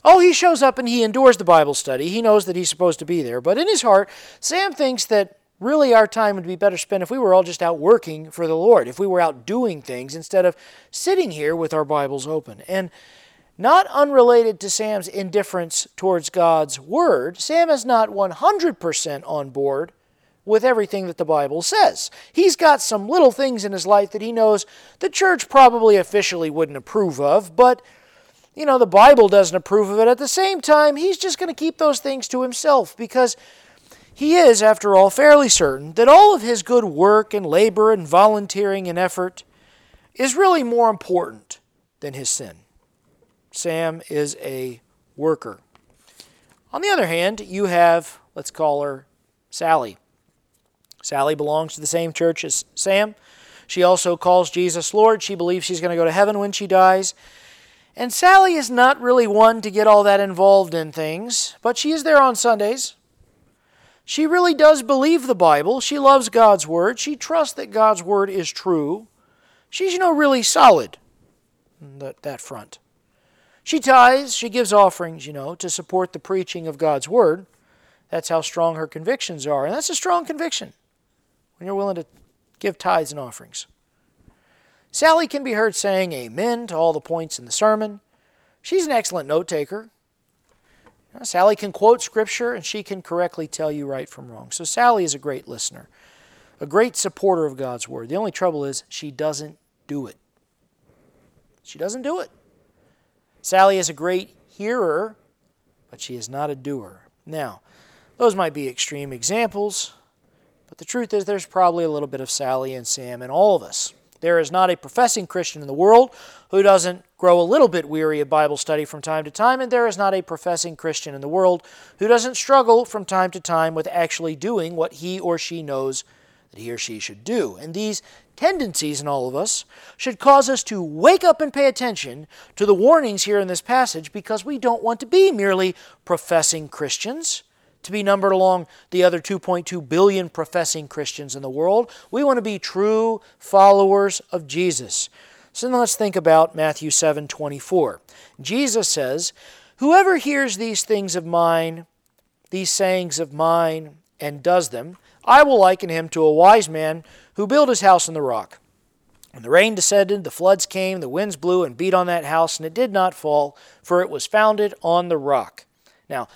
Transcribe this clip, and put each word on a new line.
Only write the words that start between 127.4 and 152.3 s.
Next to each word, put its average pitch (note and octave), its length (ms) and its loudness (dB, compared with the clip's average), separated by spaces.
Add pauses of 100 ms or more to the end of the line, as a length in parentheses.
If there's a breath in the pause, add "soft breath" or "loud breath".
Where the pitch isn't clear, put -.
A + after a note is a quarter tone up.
And D#3+ 180 -16
these G#3 300 -8 (320 soft breath)
tendencies G3 640 -4
in D3 60 -12
all C3+ 200 -6
of B2+ 80 -10
us F#3+ 300 -6 (320 soft breath)
should B3 220 -10
cause C#4 300 4
us C4 140 -4
to G3+ 180 -10
wake F3 420 2
up E4 180 2
and D4 120 -4
pay C#4 140 0
attention D#3 600 -6 (280 soft breath)
to G3+ 100 -2
the G#3 80 4
warnings A3 500 2
here G3+ 160 -2
in G3 80 -2
this F3+ 140 -8
passage, A#3+ 500 -4
because G#3 340 -10
we C#4 120 -8
don't A#3 260 -4
want A3+ 160 -4
to C4 60 -16
be F#4 260 4
merely F#3+ 440 0 (300 soft breath)
professing D#3+ 640 -2
Christians, - 760 -8 (400)
to - 80 -18
be G#3 120 -6
numbered G3 280 0
along F#3 360 0 (240 soft breath)
the F3+ 120 2
other F3 160 2
two F#3+ 200 -6
point F3 260 -6
two F3+ 160 -10
billion F3+ 480 0
professing D#3+ 580 -6
Christians C#3+ 480 -12
in C#3 60 -14
the C3+ 80 -12
world. F#3 400 0 (220 loud breath)
We C4 120 -4
want C4+ 140 0
to A#3 60 -2
be G#3 160 -8
true A3 640 -2 (180 soft breath)
followers G3 800 4 (120)
of E3 140 -8
Jesus. C#3 640 -6 (420 soft breath)
So - 160 -8
then B3+ 120 0
let's A3+ 160 -2
think G3+ 200 -4
about D#3+ 380 4
Matthew D#3 380 -6
seven D3+ 360 -2
twenty-four. C#3+ 760 -4 (380 soft breath)
Jesus G#3+ 480 -4
says, D3 460 -6 (440 soft breath)
"Whoever F4+ 400 4
hears C4+ 400 -4
these A3 260 -6
things G3 320 -4
of E3+ 100 -8
mine, E3 600 -2 (640)